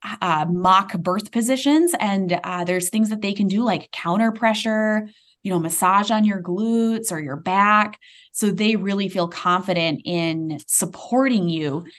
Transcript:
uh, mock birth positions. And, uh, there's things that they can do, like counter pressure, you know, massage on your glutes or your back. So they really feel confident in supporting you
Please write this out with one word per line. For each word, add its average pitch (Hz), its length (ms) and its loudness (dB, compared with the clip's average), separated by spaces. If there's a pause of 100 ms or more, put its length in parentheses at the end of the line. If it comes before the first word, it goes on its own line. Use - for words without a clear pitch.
uh, 170 460 -2
mock 185 460 4
birth 185 360 -4
positions. 277 680 2
And, 190 420 0
uh, 180 220 -4
there's 180 240 0
things 220 220 2
that 214 100 -4
they 202 140 -2
can 202 140 2
do, 202 160 2
like 185 280 -2
counter 214 400 0
pressure, 214 800 0 (320)
you 190 100 -4
know, 180 60 2
massage 185 520 2
on 214 140 2
your 202 180 2
glutes 226 680 0
or 160 80 -6
your 143 160 -8
back. 202 640 2 (340)
So 208 180 0
they 214 260 0
really 196 340 -2
feel 175 180 -2
confident 175 800 0
in 160 600 -4
supporting 220 840 0
you 156 340 -4 (140)